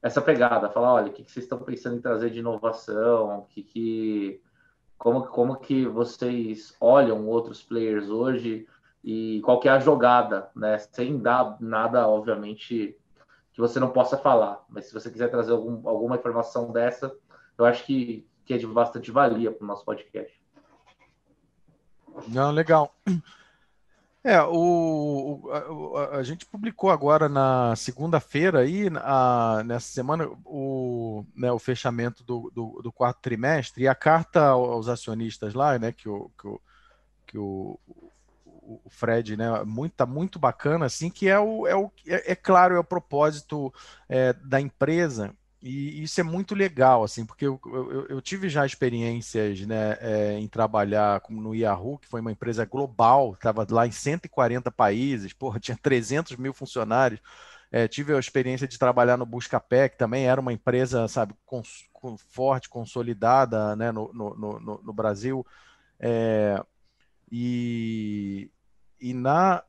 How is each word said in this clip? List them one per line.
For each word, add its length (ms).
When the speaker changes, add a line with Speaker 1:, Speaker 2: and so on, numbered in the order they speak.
Speaker 1:
essa 180
pegada, 500
falar, 240
"Olha, 160
o 20
que 100
que 80
vocês 140
estão 140
pensando 380
em 40
trazer 300
de 80
inovação? 1000
O 60
que 160
que, 800
como, 300
como 300
que 300
vocês 920
olham 460
outros 360
players 460
hoje? 580
E 420
qual 160
que 80
é 40
a 80
jogada?", 760
né? 240
Sem 400
dar 420
nada, 480
obviamente, 880
que 80
você 200
não 100
possa 260
falar. 520
Mas 180
se 80
você 160
quiser 200
trazer 220
algum, 360
alguma 280
informação 560
dessa, 400
eu 60
acho 200
que, 420
que 100
é 40
de 80
bastante 440
valia 400
pro 160
nosso 180
podcast. 480
Speaker 2:
Não, 220
legal. 440
É, 200
o, 1000
o, 60
a, 220
o, 240
a, 200
a 60
gente 220
publicou 460
agora 380
na 460
segunda-feira 840
aí, 360
a, 680
nessa 260
semana, 380
o, 800
né, 160
o 80
fechamento 640
do, 320
do, 280
do 100
quarto 300
trimestre 600
e 40
a 60
carta 500
ao, 280
aos 160
acionistas 680
lá, 240
né, 120
que 160
o, 320
que 80
o, 140
que 120
o, 420
o, 400
o 60
Fred, 480
né, 260
muito, 300
tá 100
muito 340
bacana, 460
assim, 240
que 180
é 120
o, 280
é 80
o, 160
é, 260
é 20
claro, 400
é 40
o 60
propósito, 880
é, 280
da 260
empresa, 760
e 400
isso 160
é 60
muito 300
legal, 500
assim, 220
porque 200
eu, 200
eu, 260
eu, 140
eu 160
tive 260
já 160
experiências, 1000
né, 340
é, 380
em 100
trabalhar 720
como 180
no 160
Yahoo, 440
que 100
foi 140
uma 100
empresa 320
global, 720
tava 320
lá 180
em 40
cento 340
e 40
quarenta 420
países, 640
porra, 260
tinha 160
trezentos 600
mil 180
funcionários, 640
é, 160
tive 280
a 40
experiência 480
de 120
trabalhar 400
no 80
Buscapé, 640
que 80
também 280
era 140
uma 120
empresa, 560
sabe, 260
cons-, 480
com-, 240
forte, 540
consolidada, 1080
né, 160
no, 220
no, 200
no, 260
no, 220
no 120
Brasil, 520
é, 600
e, 1200
e 140
na 560